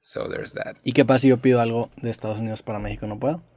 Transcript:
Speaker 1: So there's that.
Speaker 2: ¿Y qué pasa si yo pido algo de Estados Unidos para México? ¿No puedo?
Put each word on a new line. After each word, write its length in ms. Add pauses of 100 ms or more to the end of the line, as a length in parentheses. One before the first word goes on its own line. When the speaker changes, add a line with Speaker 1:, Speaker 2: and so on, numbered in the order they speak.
Speaker 1:
So 280
there's 260
that. 280
Speaker 2:
¿Y 100
qué 120
pasa 160
si 80
yo 100
pido 220
algo 360
de 140
Estados 280
Unidos 240
para 160
México? 280
¿No 120
puedo? 240 (140)